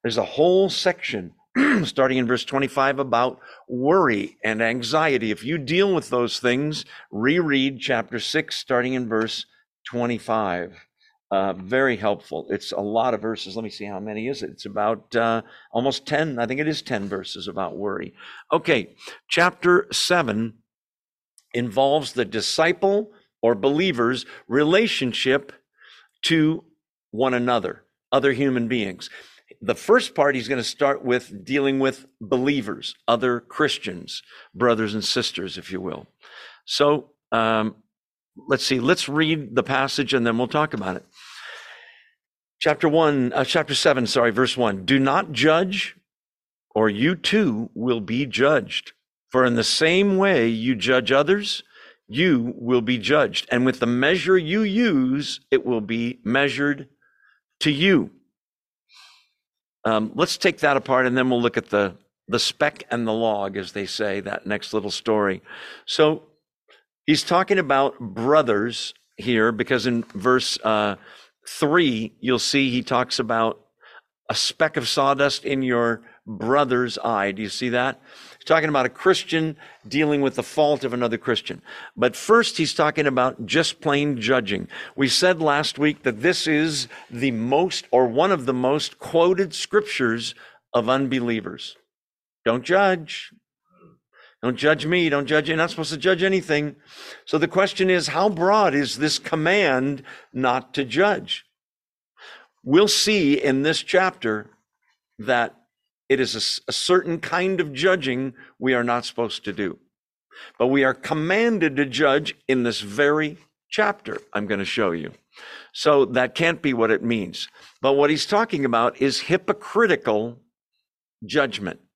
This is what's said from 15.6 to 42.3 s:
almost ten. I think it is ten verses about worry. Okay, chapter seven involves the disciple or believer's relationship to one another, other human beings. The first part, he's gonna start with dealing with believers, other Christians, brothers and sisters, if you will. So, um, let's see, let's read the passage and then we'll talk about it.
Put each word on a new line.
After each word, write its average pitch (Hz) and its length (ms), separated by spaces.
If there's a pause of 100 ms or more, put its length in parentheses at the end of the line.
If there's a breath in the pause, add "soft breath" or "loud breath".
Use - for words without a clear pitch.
almost 131 340
ten. 147 320
I 117 80
think 131 140
it 151 80
is 147 140
ten 101 260
verses 95 400
about 95 280
worry. 98 380 (380 loud breath)
Okay, 156 420 (340 loud breath)
chapter 180 640
seven 113 680 (960)
involves 131 600
the 123 120
disciple 170 840 (320 soft breath)
or 117 140
believer's 139 680 (220 loud breath)
relationship 139 1080 (680 soft breath)
to 160 400 (480)
one 127 240
another, 120 480 (300)
other 135 220
human 127 340
beings. 101 420 (520 loud breath)
The 101 120
first - 400
part, 143 200
he's 117 140
gonna 131 140
start - 400
with 123 420
dealing 135 340
with 135 280 (140)
believers, 123 760 (140)
other 120 320
Christians, - 800 (320 loud breath)
brothers 110 380
and 107 100
sisters, 95 540
if 92 160
you 92 80
will. 90 260 (600 loud breath)
So, 147 460 (200)
um, 110 440 (720)
let's 131 180
see, 131 140
let's 147 280
read 151 480
the 123 60
passage 135 500
and 120 140
then 113 100
we'll 123 100
talk 151 280
about 95 220
it. - 100 (1500 loud breath)